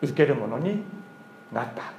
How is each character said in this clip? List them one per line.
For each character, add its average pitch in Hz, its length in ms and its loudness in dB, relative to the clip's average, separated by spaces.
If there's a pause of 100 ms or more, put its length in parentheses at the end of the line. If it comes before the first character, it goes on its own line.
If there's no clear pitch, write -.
受 - 120 0
け 151 140 6
る 143 100 6
も 107 100 -2
の 113 140 -2
に 208 220 0 (720)
な 117 120 -2
っ - 100 -6
た。 - 80 -8 (160)